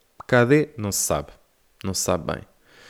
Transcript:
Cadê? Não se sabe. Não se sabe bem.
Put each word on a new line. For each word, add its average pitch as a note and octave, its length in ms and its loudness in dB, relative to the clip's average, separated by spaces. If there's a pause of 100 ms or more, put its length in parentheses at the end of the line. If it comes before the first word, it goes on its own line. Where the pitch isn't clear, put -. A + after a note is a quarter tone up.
(260)
Cadê? B2+ 500 4
Não G#2 160 -4
se - 80 -2
sabe. D2 280 -2 (540)
Não F#2+ 120 -6
se - 80 -6
sabe F2 300 -2
bem. C2+ 100 -8 (480)